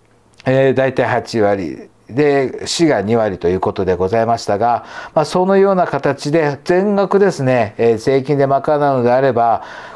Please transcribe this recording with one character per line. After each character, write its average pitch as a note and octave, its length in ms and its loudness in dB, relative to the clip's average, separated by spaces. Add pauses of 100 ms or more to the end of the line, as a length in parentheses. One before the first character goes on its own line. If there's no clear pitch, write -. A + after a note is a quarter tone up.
(460)
え C3+ 260 4
ー、 - 20 -2
大 C3 200 0
体 B2+ 120 0
八 A#2 340 -2
割、 G2 500 -2 (200)
で、 C#3 560 0
市 E3+ 220 0
が A#2 140 2
二 A2 160 0
割 G#2+ 200 0
と E2+ 120 -2
い F#2 60 2
う F#2 40 -4
こ G2+ 140 -2
と G2 100 -4
で F#2 120 0
ご F#2 120 -2
ざ A2+ 140 0
い A2+ 40 0
ま A#2 120 0
し - 80 -14
た G2+ 120 -2
が、 A#2 280 -2 (280)
ま D#3 100 -4
あ、 - 20 -2
そ F3+ 200 -2
の G3 120 2
よ G3 160 4
う - 20 0
な F3 120 0
形 C#3+ 440 -4
で D3 320 0
全 F#3+ 320 0
額 G3 240 0
で G3 120 4
す C#3 120 -6
ね、 B2 340 0
え A#2 180 4
ー、 - 20 -2
税 C#3 260 0
金 C#3+ 140 -2
で C#3 100 2
賄 C#3 300 0
う C#3 220 0
の A#2+ 40 0
で A#2+ 80 2
あ B2+ 80 2
れ C3+ 140 2
ば、 A#2 300 0 (320)